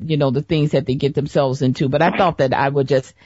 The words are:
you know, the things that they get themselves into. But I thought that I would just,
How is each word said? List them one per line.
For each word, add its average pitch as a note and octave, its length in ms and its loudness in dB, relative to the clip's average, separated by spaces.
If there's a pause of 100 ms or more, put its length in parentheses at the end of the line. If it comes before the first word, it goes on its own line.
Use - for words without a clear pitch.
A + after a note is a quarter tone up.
you D#3 100 -2
know, C#3+ 160 2
the C3+ 100 0
things D3+ 300 0
that C3+ 140 0
they B2+ 100 -2
get C#3+ 200 -2
themselves C#3 460 -2
into. C3 280 0
But D3 120 0
I F3+ 160 0
thought F3 200 2
that C3 160 0
I C#3 160 0
would C#3 180 0
just, C3 260 0 (120)